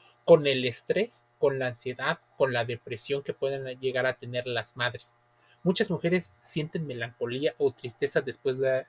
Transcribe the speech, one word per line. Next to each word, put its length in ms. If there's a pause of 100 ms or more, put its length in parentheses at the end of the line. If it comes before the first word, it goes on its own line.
(240)
con 240
el 160
estrés, 640 (100)
con 220
la 80
ansiedad, 520 (180)
con 160
la 100
depresión 600
que 100
pueden 480
llegar 240
a 80
tener 340
las 300
madres. 380 (480)
Muchas 280
mujeres 500
sienten 460
melancolía 720
o 160
tristeza 480
después 360
de 320